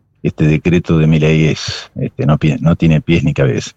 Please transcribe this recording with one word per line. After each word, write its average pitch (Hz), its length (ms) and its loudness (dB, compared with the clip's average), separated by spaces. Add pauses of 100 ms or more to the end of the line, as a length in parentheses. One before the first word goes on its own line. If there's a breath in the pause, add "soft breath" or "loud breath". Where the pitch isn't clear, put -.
(240)
este - 240 0
decreto 82 500 0
de 78 80 2
Milei 78 400 2
es, - 480 -6
este, - 320 -6
no 143 140 0
pie-, 151 200 0
no 85 160 0
tiene - 260 2
pies 69 220 0
ni 71 120 -2
cabeza. - 420 -2